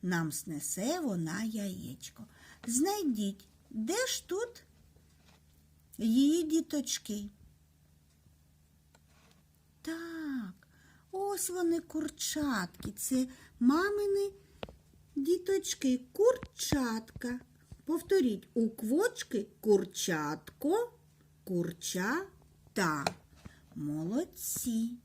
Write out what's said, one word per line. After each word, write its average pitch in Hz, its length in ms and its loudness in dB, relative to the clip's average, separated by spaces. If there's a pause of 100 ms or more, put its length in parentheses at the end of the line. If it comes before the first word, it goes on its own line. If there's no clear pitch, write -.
нам 170 300 0
снесе 196 680 -4
вона 185 420 -2
яєчко. 202 840 -8 (400)
Знайдіть, 247 840 0 (220)
де 320 360 -2
ж - 220 -6
тут 466 340 -6 (1400)
її 269 440 6
діточки? 285 880 -2 (2500)
Так, 311 760 -6 (520)
ось 392 380 -2
вони, 339 300 2
курчатки. 285 1120 -4
Це 254 340 0 (340)
мамини 392 680 4 (880)
діточки, 285 840 2 (120)
курчатка. 247 1300 2 (440)
Повторіть, 294 680 2
у 226 160 2
квочки 240 760 0 (140)
курчатко, 190 1300 0 (520)
курчата. 180 1600 -2 (680)
Молодці. 226 1300 -4